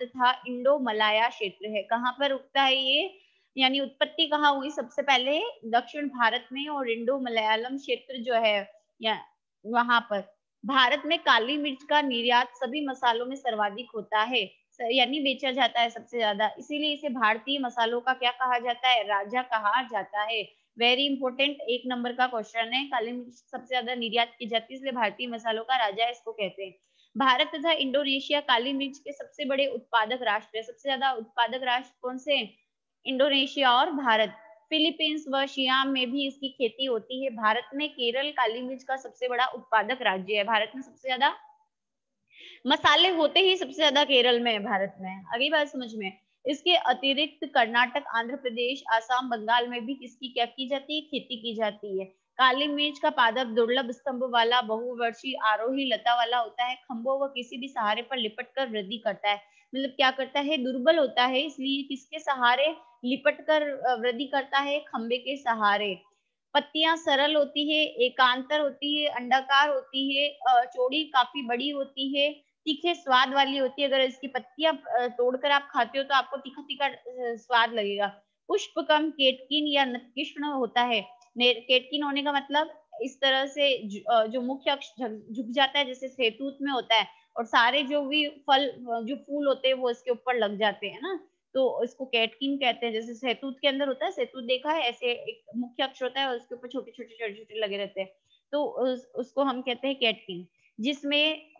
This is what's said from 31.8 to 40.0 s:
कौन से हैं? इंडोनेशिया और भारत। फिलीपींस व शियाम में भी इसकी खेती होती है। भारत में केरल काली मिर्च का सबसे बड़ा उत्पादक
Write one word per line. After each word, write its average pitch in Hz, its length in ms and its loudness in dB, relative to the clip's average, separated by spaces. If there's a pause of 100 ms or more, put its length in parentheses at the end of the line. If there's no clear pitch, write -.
कौन 254 160 -6
से 285 180 -2
हैं? 226 220 -4 (480)
इंडोनेशिया 269 640 2
और 269 200 4
भारत। 226 380 2 (400)
फिलीपींस 311 600 0
व 269 160 0
शियाम 269 440 0
में 254 220 -2
भी 277 160 -2
इसकी 269 220 -8
खेती 262 360 -4
होती 254 380 -4
है। 269 60 -2
भारत 220 460 0
में 294 140 -4
केरल 269 420 -2
काली 247 300 0
मिर्च 254 220 -10
का 269 120 -4
सबसे 254 320 -8
बड़ा 247 180 2
उत्पादक 226 560 0